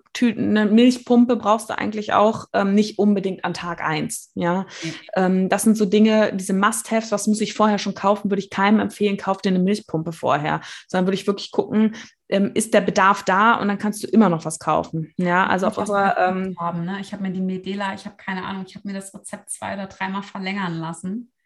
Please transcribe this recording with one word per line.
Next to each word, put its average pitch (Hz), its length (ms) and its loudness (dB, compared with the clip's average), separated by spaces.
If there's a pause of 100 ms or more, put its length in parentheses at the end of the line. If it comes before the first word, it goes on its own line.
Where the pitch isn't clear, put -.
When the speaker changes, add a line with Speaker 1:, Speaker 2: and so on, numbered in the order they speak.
(120)
Speaker 1:
Tüten, 214 440 0
eine 214 140 4
Milchpumpe 240 680 6
brauchst 214 340 0
du - 80 -6
eigentlich 208 340 -4
auch, 214 400 2
ähm, 196 220 2
nicht 208 260 2
unbedingt 190 440 0
an 175 100 -4
Tag 170 280 -8
eins, 156 540 -4
ja. 180 300 0 (180)
Speaker 2:
Nee. 160 80 -6 (240)
Speaker 1:
Ähm, 185 320 2
das 202 160 0
sind 220 120 6
so 214 80 2
Dinge, 214 500 4
diese 190 200 -4
Must-Haves, 220 560 0
was 202 160 -2
muss 214 140 0
ich 208 140 -4
vorher 208 240 2
schon 196 160 -6
kaufen, 208 360 0
würde 196 120 -2
ich - 80 -10
keinem 202 280 2
empfehlen, 202 380 -2
kauf 196 260 -4
dir 202 80 0
eine 185 100 2
Milchpumpe 175 520 -2
vorher. 156 480 -2 (260)
Sondern 185 200 0
würde 196 100 0
ich - 100 -6
wirklich 202 260 -4
gucken, 110 420 0 (360)
ähm, 196 240 2
ist 220 200 -2
der 208 80 6
Bedarf 190 400 2
da 208 320 4
und - 140 -2
dann 202 100 -2
kannst 208 240 -6
du - 60 -8
immer 208 200 6
noch 165 160 0
was 160 140 -6
kaufen. 160 600 -2
Ja, 180 280 2
also 185 200 0
Speaker 2:
Ich - 40 0
Speaker 1:
auf - 80 -8
Speaker 2:
muss 202 100 -4
Speaker 1:
unserer, 202 280 2
Speaker 2:
das 185 140 2
Speaker 1:
ähm, 190 280 -4
Speaker 2:
haben, 170 260 -4
ne? 196 160 -6
Ich 196 120 -12
hab 196 80 -10
mir 190 100 -6
die 180 100 -6
Medela, 190 540 -6
ich 202 120 -16
hab - 120 -18
keine 185 260 -8
Ahnung, 196 220 -8
ich - 80 -20
hab - 100 -16
mir 202 80 -8
das 196 220 -10
Rezept - 360 -16
zwei- 196 240 -10
oder 196 120 -10
dreimal 190 360 -8
verlängern 190 560 -6
lassen, 185 540 -10 (140)